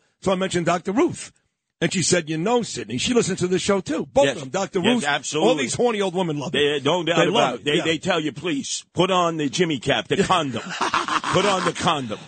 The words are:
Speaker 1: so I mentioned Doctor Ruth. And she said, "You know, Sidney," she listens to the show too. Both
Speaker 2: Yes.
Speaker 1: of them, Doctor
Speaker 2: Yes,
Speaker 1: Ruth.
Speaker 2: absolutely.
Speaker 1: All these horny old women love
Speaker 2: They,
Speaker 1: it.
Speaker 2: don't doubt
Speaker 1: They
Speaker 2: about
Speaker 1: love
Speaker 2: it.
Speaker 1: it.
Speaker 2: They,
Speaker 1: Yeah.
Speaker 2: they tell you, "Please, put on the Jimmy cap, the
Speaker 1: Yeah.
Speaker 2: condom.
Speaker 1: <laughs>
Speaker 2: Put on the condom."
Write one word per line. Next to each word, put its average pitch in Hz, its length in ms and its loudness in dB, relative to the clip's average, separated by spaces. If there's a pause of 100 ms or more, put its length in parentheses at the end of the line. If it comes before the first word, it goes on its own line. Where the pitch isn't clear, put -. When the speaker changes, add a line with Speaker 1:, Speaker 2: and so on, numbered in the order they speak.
(220)
Speaker 1:
so 190 100 0
I 190 40 2
mentioned 180 300 -2
Doctor 175 260 0
Ruth. 254 400 0 (520)
And 175 80 2
she 190 120 0
said, 175 260 2
"You 160 80 -4
know, 226 240 2
Sidney," 117 380 -6
she - 160 -2
listens 190 240 2
to 180 80 0
the 180 100 2
show 196 240 0
too. 262 240 -4
Both 269 200 4
Speaker 2:
Yes. 247 100 0
Speaker 1:
of 175 60 -10
them, 131 80 -12
Doctor 185 320 -2
Speaker 2:
Yes, 185 120 4
Speaker 1:
Ruth. 196 100 0
Speaker 2:
absolutely. 147 460 0
Speaker 1:
All 254 60 4
these 135 180 -2
horny 233 260 0
old 190 140 -2
women 170 240 -2
love 143 140 -6
Speaker 2:
They, 147 240 2
Speaker 1:
it. 135 80 -4
Speaker 2:
don't 165 220 0
doubt 165 100 0
Speaker 1:
They 160 80 4
Speaker 2:
about 160 100 2
Speaker 1:
love 147 220 2
Speaker 2:
it. 117 60 -8
Speaker 1:
it. 120 40 -6
Speaker 2:
They, 147 120 0
Speaker 1:
Yeah. 160 80 0
Speaker 2:
they 160 120 0
tell 175 220 0
you, 151 120 -4
"Please, 139 600 -6
put 185 160 2
on 170 280 2
the 147 120 0
Jimmy 160 300 0
cap, 123 280 -2
the 143 100 0
Speaker 1:
Yeah. 190 100 4
Speaker 2:
condom. 160 340 0
Speaker 1:
<laughs> - 180 -10 (540)
Speaker 2:
Put 190 120 4
on 185 200 0
the 165 80 0
condom." 135 540 -2